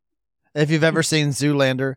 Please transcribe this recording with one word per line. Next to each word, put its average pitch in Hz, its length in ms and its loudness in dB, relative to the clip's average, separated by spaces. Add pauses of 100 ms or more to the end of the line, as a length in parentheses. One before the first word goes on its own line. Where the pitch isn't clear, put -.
(540)
If 147 160 0
you've 156 120 2
ever 160 200 2
seen 151 260 0
Zoolander, 135 680 0